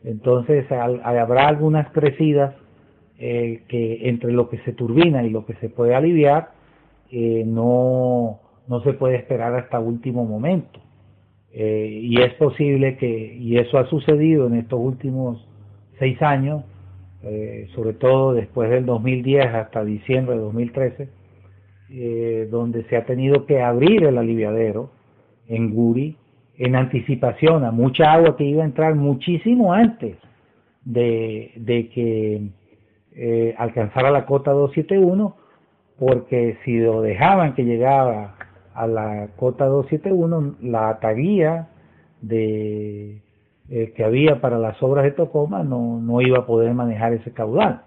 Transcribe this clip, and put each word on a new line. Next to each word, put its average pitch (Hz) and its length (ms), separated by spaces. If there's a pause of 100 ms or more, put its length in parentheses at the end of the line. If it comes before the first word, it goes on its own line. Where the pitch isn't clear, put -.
Entonces, 123 680
al-, 123 320
habrá 120 440
algunas 151 420
crecidas 143 640 (680)
eh, 120 480
que 117 400
entre 120 240
lo 120 160
que - 160
se 127 80
turbina 131 500
y 113 80
lo 107 160
que - 80
se - 140
puede 120 260
aliviar, 151 560 (640)
eh, 117 340
no, 123 920 (260)
no 123 140
se 131 140
puede 127 220
esperar 117 380
hasta 123 240
último 120 460
momento. 123 560 (720)
Eh, 107 500
y 120 180
es 123 140
posible 139 640
que, 113 380
y 120 240
eso 123 200
ha 127 80
sucedido 151 600
en 117 80
estos 117 260
últimos 131 680 (520)
seis 131 240
años, 143 420 (580)
eh, 107 520
sobre 110 180
todo 131 400
después 113 380
del 127 160
dos 120 160
mil 127 200
diez 135 240
hasta 113 380
diciembre 123 520
de 113 40
dos 107 140
mil 117 180
trece, 135 360 (840)
eh, 117 600
donde 117 340
se 123 120
ha 113 80
tenido 135 420
que 139 140
abrir 143 440
el 135 120
aliviadero 113 720 (580)
en 113 260
Guri, 120 420 (400)
en 127 200
anticipación 131 880
a 113 80
mucha 131 400
agua 160 240
que 147 80
iba 147 180
a 156 40
entrar 156 280
muchísimo 175 800
antes 202 440 (680)
de, 113 720
de 117 320
que, 110 600 (640)
eh, 117 460
alcanzara 120 540
la 135 120
cota 139 280
dos 143 200
siete 165 260
uno, 190 380 (640)
porque 123 640
si 120 140
lo 113 240
dejaban 143 520
que 131 100
llegara 120 720 (360)
a 117 140
la 107 500
cota 127 300
dos 135 220
siete 160 240
uno, 165 500
la 110 280
ataguía 156 760 (540)
de, 107 1000 (480)
eh, 113 260
que 113 100
había 131 360
para 117 180
las 110 240
obras 135 220
de 143 60
Tocoma 160 540
no, 120 360
no 117 200
iba 127 180
a 120 80
poder 117 260
manejar 117 400
ese 117 200
caudal. 127 540